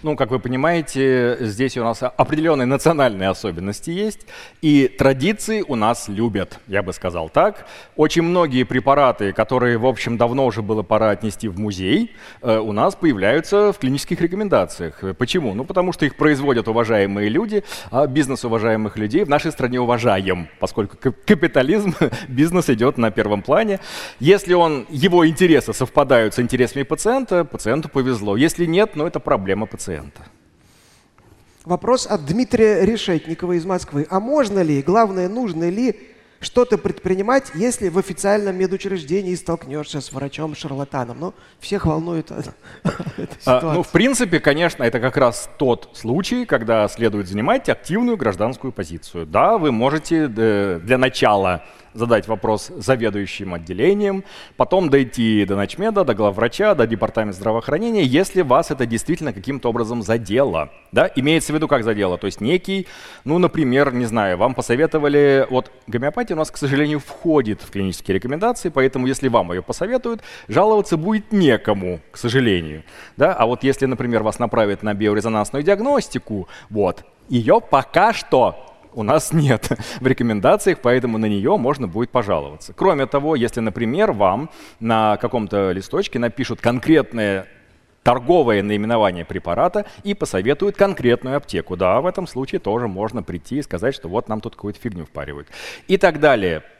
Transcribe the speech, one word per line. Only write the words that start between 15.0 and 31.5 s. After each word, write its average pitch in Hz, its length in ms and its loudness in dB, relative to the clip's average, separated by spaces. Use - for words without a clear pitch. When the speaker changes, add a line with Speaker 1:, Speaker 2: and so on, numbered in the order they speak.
Speaker 1:
Почему? 127 340 -2
Ну, 120 120 -6
потому 180 280 -2
что 156 140 -2
их - 80 -4
производят 139 520 2
уважаемые 107 640 0
люди, 208 340 -2
а 139 160 2
бизнес 135 360 -2
уважаемых 110 540 0
людей 110 260 0
в 139 60 -4
нашей 147 220 0
стране 123 280 -2
уважаем, 98 680 0
поскольку - 380 -4
кап-, - 300 -4
капитализм, 175 680 2
<laughs> - 160 -10
бизнес 147 440 0
идёт 123 260 2
на 113 140 2
первом 104 320 0
плане. 127 360 2
Если 175 360 4
он, 156 340 2
его 165 380 4
интересы 156 460 4
совпадают 127 600 2
с - 60 -4
интересами 123 420 0
пациента, 190 640 0
пациенту 147 420 -4
повезло. 117 480 -2
Если 160 300 2
нет, 190 300 0
ну, 147 100 -2
это 135 140 -4
проблема 104 480 0
пациента. - 240 -12